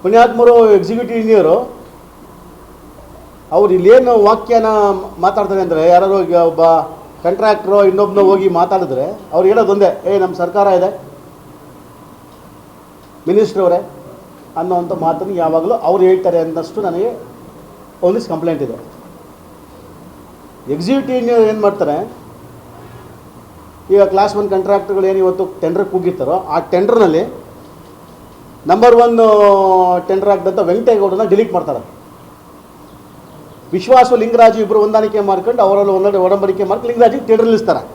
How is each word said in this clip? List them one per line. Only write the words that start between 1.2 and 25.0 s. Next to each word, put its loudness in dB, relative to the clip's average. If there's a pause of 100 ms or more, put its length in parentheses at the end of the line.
ಅವ್ರು 2
ಇಲ್ಲೇನು 4
ವಾಕ್ಯನ 0 (540)
ಮಾತಾಡ್ತಾರೆ -2
ಅಂದ್ರೆ, 0
ಯಾರಾದ್ರು 2
ಈಗ -4
ಒಬ್ಬ 0 (640)
ಕಾಂಟ್ರಾಕ್ಟ್ರು 0
ಇನ್ನೊಬ್ನ 0
ಹೋಗಿ 2
ಮಾತಾಡಿದ್ರೆ -2 (140)
ಅವ್ರು 2
ಹೇಳೋದು 2
ಒಂದೇ, 0
"ಏ, -2
ನಮ್ಮ -4
ಸರ್ಕಾರ -2
ಇದೆ, -2 (2250)
ಮಿನಿಸ್ಟರ್ 0
ಅವರೇ" -2 (680)
ಅನ್ನೋಂಥ -4
ಮಾತನ್ನು -6
ಯಾವಾಗಲೂ -2
ಅವ್ರು -2
ಹೇಳ್ತಾರೆ 0
ಅನ್ನೋಷ್ಟು -8
ನನಗೆ -8 (800)
ಒಂದಿಷ್ಟು -2
ಕಂಪ್ಲೇಂಟ್ -6
ಇದೆ. -8 (2000)
ಎಕ್ಸಿಕ್ಯೂಟಿವ್ -4
ಇಂಜಿನಿಯರ್ 0
ಏನ್ -4
ಮಾಡ್ತಾರೆ, -4 (1800)
ಈಗ 4
ಕ್ಲಾಸ್ 0
ಒನ್ -4
ಕಾಂಟ್ರಾಕ್ಟ್ಗಳು -2